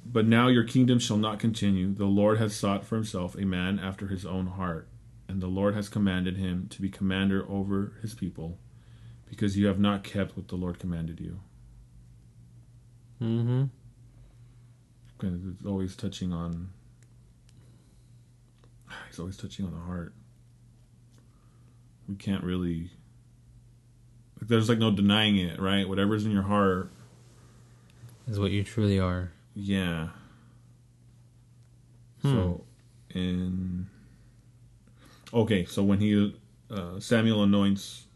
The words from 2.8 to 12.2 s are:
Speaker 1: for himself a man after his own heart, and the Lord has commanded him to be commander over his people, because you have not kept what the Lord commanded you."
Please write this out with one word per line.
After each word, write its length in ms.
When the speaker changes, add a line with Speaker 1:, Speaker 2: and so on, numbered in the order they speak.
Speaker 1:
for 120
himself 380
a 120
man 320
after 300
his 180
own 200
heart, 420
and 160
the 40
Lord 280
has 140
commanded 480
him 320
to 140
be 80
commander 580
over 540
his 100
people, 460
because 260
you 120
have 100
not 260
kept 320
what 120
the 80
Lord 220
commanded 420
you." 200